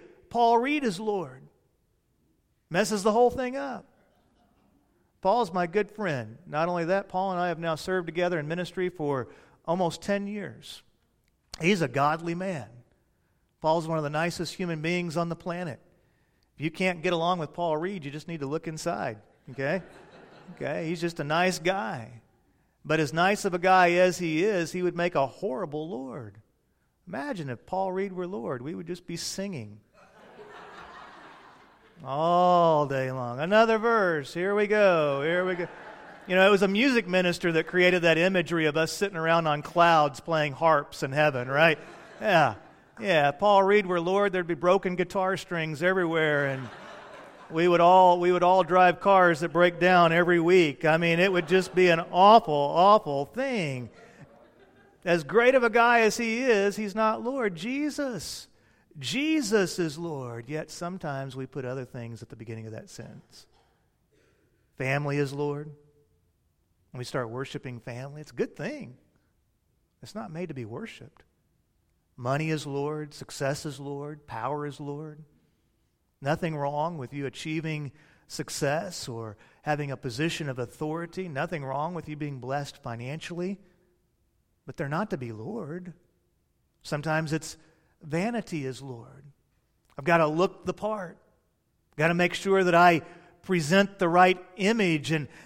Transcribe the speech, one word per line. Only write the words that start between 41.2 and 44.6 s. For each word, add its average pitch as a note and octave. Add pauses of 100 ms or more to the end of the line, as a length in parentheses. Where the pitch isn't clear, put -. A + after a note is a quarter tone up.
right? D3+ (400)
Yeah. D#3+ (440)
Yeah, E3
if C#3+
Paul G3+
Reed G3+
were F3+
Lord, F#3+
there'd F3+
be E3+
broken F3+